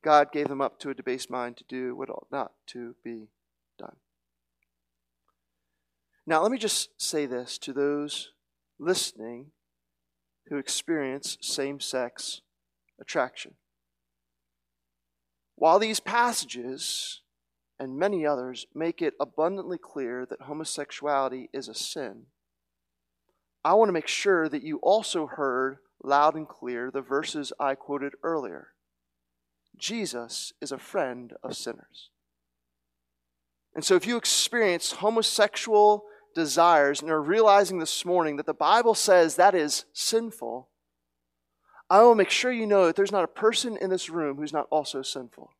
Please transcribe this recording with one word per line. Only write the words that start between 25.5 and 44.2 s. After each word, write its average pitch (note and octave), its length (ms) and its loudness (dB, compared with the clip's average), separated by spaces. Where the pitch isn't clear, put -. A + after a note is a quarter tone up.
loud D3 320 4
and D#3 120 -10
clear B2 440 -10
the C3+ 100 -6
verses C#3 580 -6
I C3+ 160 -2
quoted C#3 380 -8
earlier. B2+ 460 -8
Jesus B2 840 -8
is C#3 100 -10
a C3+ 60 -8
friend B2+ 560 -8
of B2 140 -10
sinners. - 520 -14
And D#3 80 -8
so F#3+ 120 4
if F3+ 120 2
you A#3+ 100 -2
experience G#3 760 0
homosexual G#3 1120 4
desires D#3 680 4
and D#3 100 -4
are D#3 100 2
realizing G3 580 6
this - 260 -6
morning E3+ 320 0
that D3+ 80 -8
the D#3 80 -4
Bible A3 420 4
says F3 400 6
that F#3+ 180 8
is D3+ 380 0
sinful, C3 800 -6
I G3 120 8
will A#3 140 10
make G3 140 2
sure B3+ 220 0
you A3+ 160 -2
know G3 180 6
that E3 100 2
there's G3 160 0
not G3 120 0
a D#3 40 -2
person A3 500 0
in F#3+ 120 -4
this F#3 200 -4
room D3+ 280 -4